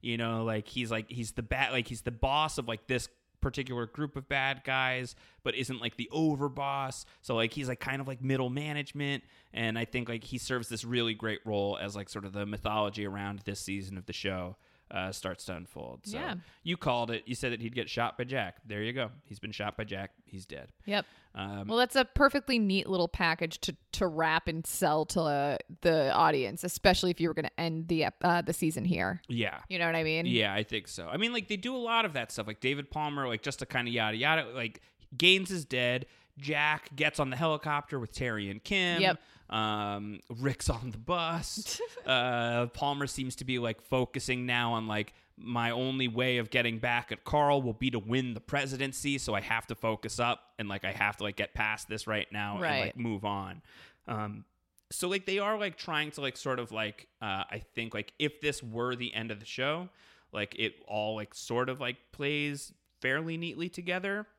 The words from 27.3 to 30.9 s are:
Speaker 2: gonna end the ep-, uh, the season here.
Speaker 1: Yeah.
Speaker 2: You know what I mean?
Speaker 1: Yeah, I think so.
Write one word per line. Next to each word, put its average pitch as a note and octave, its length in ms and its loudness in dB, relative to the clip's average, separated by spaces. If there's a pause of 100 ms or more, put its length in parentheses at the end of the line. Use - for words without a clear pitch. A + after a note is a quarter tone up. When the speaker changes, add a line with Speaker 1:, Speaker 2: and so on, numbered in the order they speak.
Speaker 2:
gonna D#3 240 -2
end D#3+ 320 -2
the D#3+ 160 4
ep-, - 180 -2
uh, F3 180 6
the - 120 -2
season D#3+ 320 0
here. F3+ 420 2
Speaker 1:
Yeah. A2+ 320 0 (100)
Speaker 2:
You F#3 100 -2
know E3+ 60 2
what E3 100 2
I D#3+ 80 2
mean? D#3+ 240 2
Speaker 1:
Yeah, G#2+ 260 4
I G#2 100 2
think G#2+ 240 -4
so. E2 220 -8